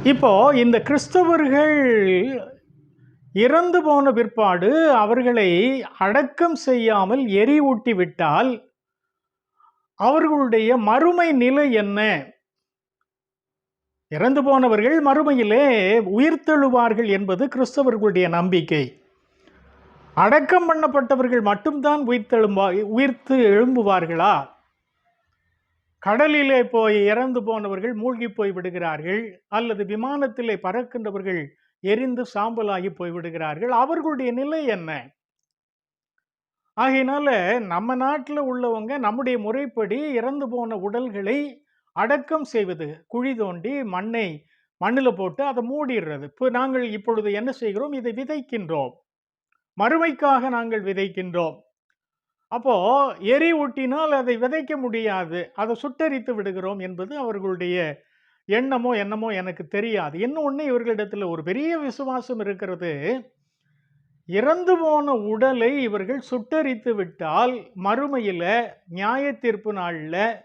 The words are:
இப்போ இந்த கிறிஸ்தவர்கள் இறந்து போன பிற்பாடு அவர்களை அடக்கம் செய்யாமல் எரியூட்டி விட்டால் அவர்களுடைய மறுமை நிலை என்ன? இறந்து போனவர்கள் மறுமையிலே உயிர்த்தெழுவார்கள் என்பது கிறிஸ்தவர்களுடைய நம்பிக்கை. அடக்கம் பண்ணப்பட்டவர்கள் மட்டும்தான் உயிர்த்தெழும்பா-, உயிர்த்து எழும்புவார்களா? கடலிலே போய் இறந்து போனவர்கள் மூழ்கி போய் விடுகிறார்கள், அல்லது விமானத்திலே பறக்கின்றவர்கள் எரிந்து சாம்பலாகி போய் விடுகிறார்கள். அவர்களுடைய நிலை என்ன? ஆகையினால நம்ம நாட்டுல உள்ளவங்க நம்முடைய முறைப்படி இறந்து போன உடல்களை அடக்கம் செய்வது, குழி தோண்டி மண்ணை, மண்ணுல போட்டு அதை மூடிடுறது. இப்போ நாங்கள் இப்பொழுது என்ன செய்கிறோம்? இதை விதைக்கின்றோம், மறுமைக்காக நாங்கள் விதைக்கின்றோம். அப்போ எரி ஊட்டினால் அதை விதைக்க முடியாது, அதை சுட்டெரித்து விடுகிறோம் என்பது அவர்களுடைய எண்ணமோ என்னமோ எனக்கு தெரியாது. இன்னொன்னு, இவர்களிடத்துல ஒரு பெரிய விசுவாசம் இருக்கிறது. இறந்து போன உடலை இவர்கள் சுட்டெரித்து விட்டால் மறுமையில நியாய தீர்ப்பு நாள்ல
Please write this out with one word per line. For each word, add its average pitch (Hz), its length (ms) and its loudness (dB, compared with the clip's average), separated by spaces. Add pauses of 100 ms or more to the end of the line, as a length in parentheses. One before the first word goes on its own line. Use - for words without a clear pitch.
இப்போ 262 260 6 (240)
இந்த 240 260 6
கிறிஸ்தவர்கள் 302 960 4 (1600)
இறந்து 330 460 4
போன 285 320 4
பிற்பாடு 208 560 2 (260)
அவர்களை 233 520 4 (520)
அடக்கம் 285 600 2
செய்யாமல் 220 640 2 (120)
எரியூட்டி 254 600 4
விட்டால் 175 560 2 (1500)
அவர்களுடைய 262 800 4
மறுமை 330 540 4
நிலை 269 380 4
என்ன? 208 260 0 (2250)
இறந்து 254 300 2
போனவர்கள் 254 600 4
மறுமையிலே 277 600 4 (460)
உயிர்த்தெழுவார்கள் 247 1000 2
என்பது 196 380 0
கிறிஸ்தவர்களுடைய 220 800 2
நம்பிக்கை. 170 560 2 (1300)
அடக்கம் 294 520 4
பண்ணப்பட்டவர்கள் 262 760 2
மட்டும்தான் 294 600 0
உயிர்த்தெழும்பா-, 208 680 2 (160)
உயிர்த்து 262 460 0 (100)
எழும்புவார்களா? 196 880 4 (1700)
கடலிலே 269 600 4
போய் 220 400 2
இறந்து 247 380 0
போனவர்கள் 208 520 -4
மூழ்கி 233 340 -4
போய் 202 220 -2
விடுகிறார்கள், 175 720 -6 (260)
அல்லது 214 360 -4
விமானத்திலே 233 720 -4
பறக்கின்றவர்கள் 196 840 -6 (440)
எரிந்து 240 400 -2
சாம்பலாகி 208 680 -4
போய் 170 240 -10
விடுகிறார்கள். 165 580 -6
அவர்களுடைய 277 600 -2
நிலை 285 340 -4
என்ன? 175 240 -4 (1900)
ஆகையினால 269 500 0 (380)
நம்ம 202 320 -4
நாட்டுல 285 480 -4
உள்ளவங்க 247 540 -4
நம்முடைய 240 400 -2
முறைப்படி 226 600 -4 (120)
இறந்து 262 360 -4
போன 226 320 -6
உடல்களை 208 580 -6 (580)
அடக்கம் 285 500 -2
செய்வது, 175 440 -4 (160)
குழி 247 280 -6
தோண்டி 202 400 -6 (120)
மண்ணை, 202 420 -6 (520)
மண்ணுல 240 360 0
போட்டு 190 280 -4
அதை 254 200 -4
மூடிடுறது. 226 640 -6
இப்போ 247 280 -2
நாங்கள் 254 360 -2
இப்பொழுது 214 420 -2
என்ன 226 220 -4
செய்கிறோம்? 240 400 -6
இதை 233 200 -6
விதைக்கின்றோம், 214 800 -6 (840)
மறுமைக்காக 269 720 2
நாங்கள் 226 380 -4
விதைக்கின்றோம். 180 720 -4 (920)
அப்போ 240 220 0 (520)
எரி 294 260 4
ஊட்டினால் 285 600 -2
அதை 254 240 0
விதைக்க 262 400 -4
முடியாது, 208 600 -4 (160)
அதை 220 200 -4
சுட்டெரித்து 269 580 -6
விடுகிறோம் 190 480 -6
என்பது 185 360 -12
அவர்களுடைய 190 600 -6 (720)
எண்ணமோ 247 460 -2
என்னமோ 214 380 -4
எனக்கு 185 340 -8
தெரியாது. 202 520 -4
இன்னொன்னு, 285 460 -4
இவர்களிடத்துல 214 640 -4
ஒரு 165 140 -6
பெரிய 254 360 -4
விசுவாசம் 254 640 -8
இருக்கிறது. 180 500 -8 (1400)
இறந்து 330 480 2
போன 302 400 0 (100)
உடலை 233 440 2 (100)
இவர்கள் 214 420 -4
சுட்டெரித்து 254 720 -4
விட்டால் 180 600 -2 (240)
மறுமையில 214 640 -2 (440)
நியாய 233 480 -4
தீர்ப்பு 214 360 -4
நாள்ல 170 500 -6 (220)